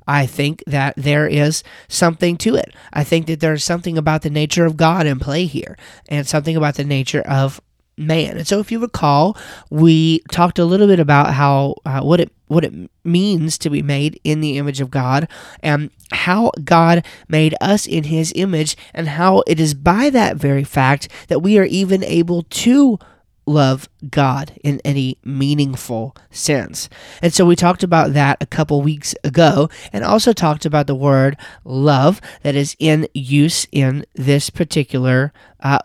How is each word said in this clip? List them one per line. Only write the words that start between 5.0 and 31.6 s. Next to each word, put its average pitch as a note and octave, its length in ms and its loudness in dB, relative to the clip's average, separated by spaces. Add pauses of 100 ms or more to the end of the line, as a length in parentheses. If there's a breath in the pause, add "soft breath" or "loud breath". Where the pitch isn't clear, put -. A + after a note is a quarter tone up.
in C3+ 140 0
play D3 260 -2
here, - 320 -8 (320 loud breath)
and C#3+ 180 -4
something D#3+ 300 -2
about D3 180 0
the C#3+ 80 -6
nature C#3 380 -2
of C3+ 400 -2 (360)
man. D#3 400 -2
And D#3+ 100 -8
so G3+ 120 0
if G#3+ 120 -6
you A3+ 80 -4
recall, E3 580 0 (320 loud breath)
we D#3+ 520 4 (100)
talked F3 260 0
a E3+ 80 2
little G3 220 4
bit F#3+ 120 6
about D3 360 2
how, C#3 400 0 (100)
uh, C3+ 160 -4
what D#3 180 2
it, - 120 -2 (160)
what D#3 180 2
it - 80 -8 (300)
means E3+ 560 0
to D#3+ 100 -4
be D3 140 -2
made C#3+ 400 -4
in D#3 180 -2
the D3 160 -4
image C#3+ 240 -4
of B2+ 80 -6
God, C3+ 400 -2 (320 loud breath)
and D3 300 -2 (200)
how G3+ 400 0 (120)
God E3 420 4 (240 loud breath)
made D#3 320 2
us G#3 240 0
in D#3 200 -4
his D#3+ 300 -4
image, D#3+ 400 -2 (200 loud breath)
and E3 120 -6
how F3+ 380 2
it D#3+ 140 0
is D3+ 160 0
by F3+ 340 2
that A#3 260 2
very C#3 280 0
fact C#3 460 0 (180 loud breath)
that D#3 140 0
we G3+ 180 4
are F#3+ 60 4
even F#3+ 380 0
able E3+ 400 0
to B3+ 540 2 (500 soft breath)
love C#3 420 0 (180)
God C#3 460 -2 (100)
in C#3+ 220 -2
any C3+ 400 -2
meaningful C3+ 880 -2 (140 soft breath)
sense. - 580 -4 (360 loud breath)
And E3+ 100 0
so F#3+ 100 2
we F3 120 6
talked F3 260 0
about D#3+ 320 2
that C#3+ 260 0
a C#3+ 60 -6
couple D3+ 360 -2
weeks D3 420 -4
ago, D3+ 440 2 (240 loud breath)
and G3+ 140 -6
also A3 260 2
talked D3+ 320 0
about D3 220 0
the C#3+ 100 -2
word C#3 420 2 (280 loud breath)